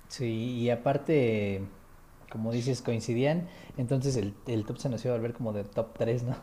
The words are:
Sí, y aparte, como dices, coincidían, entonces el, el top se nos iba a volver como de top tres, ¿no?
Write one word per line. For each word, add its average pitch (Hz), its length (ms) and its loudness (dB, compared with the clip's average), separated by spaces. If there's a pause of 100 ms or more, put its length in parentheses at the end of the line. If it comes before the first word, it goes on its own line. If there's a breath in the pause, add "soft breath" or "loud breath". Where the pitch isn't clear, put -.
Sí, 117 540 -2
y 120 100 4
aparte, 117 880 2 (680)
como 113 200 -2
dices, 120 300 0
coincidían, 127 680 2 (300 loud breath)
entonces 131 400 0
el, 101 160 0 (140)
el 110 180 0
top 120 120 -6
se 143 120 -2
nos 113 160 -2
iba 123 80 2
a 117 40 2
volver 117 160 -2
como 113 200 -4
de 101 120 -2
top - 320 -4
tres, 120 260 2
¿no? 123 200 -2